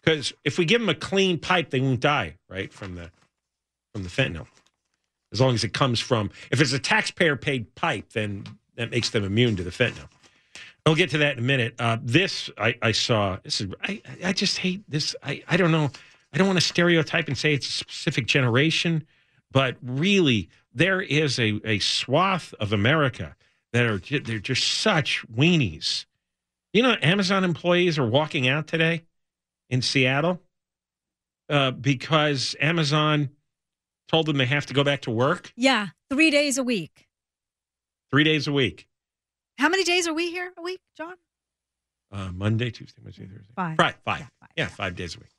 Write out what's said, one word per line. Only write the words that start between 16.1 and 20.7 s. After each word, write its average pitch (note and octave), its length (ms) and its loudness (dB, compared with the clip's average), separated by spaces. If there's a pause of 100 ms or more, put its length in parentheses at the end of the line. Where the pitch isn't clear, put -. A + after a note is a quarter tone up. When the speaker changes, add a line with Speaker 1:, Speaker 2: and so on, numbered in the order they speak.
Speaker 1:
I D3+ 60 -2
don't F#3+ 80 4
wanna F#3 120 2
stereotype E3+ 680 2
and C#3 100 -4
say D3+ 160 0
it's - 160 -4
a - 20 -6
specific - 540 -4
generation, D3 800 2 (460)
but C3+ 320 0
really, C#3 680 2 (240)